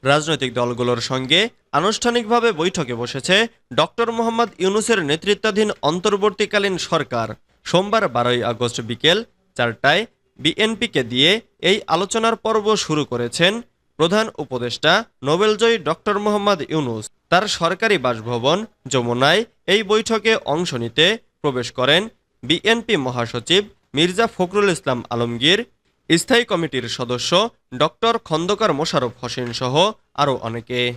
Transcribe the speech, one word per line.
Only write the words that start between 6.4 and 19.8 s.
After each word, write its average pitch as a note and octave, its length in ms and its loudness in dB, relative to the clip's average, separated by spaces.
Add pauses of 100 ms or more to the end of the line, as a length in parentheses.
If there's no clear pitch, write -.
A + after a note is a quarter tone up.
সরকার। B2 500 -2 (360)
সোমবার G3+ 440 2
বারোই B2 360 0
আগস্ট A#2 360 -4
বিকেল D3 440 0 (320)
চারটায় C#3 500 0 (320)
বিএনপিকে G3+ 680 -2
দিয়ে C#3 360 2 (180)
এই G3 280 0
আলোচনার A3 500 0
পর্ব G#3+ 400 0
শুরু D3+ 280 -2
করেছেন E3 580 -2 (340)
প্রধান G3+ 420 2
উপদেষ্টা D3 680 0 (200)
নোবেলজয়ী G#3+ 540 2
ডক্টর E3+ 400 -2
মোহাম্মদ G#3 500 0
ইউনূস। A#2+ 420 -4 (180)
তার F#3+ 200 2
সরকারি F#3 500 0
বাসভবন B2 680 0 (200)
যমুনায় C3 580 2 (220)
এই G#3 160 2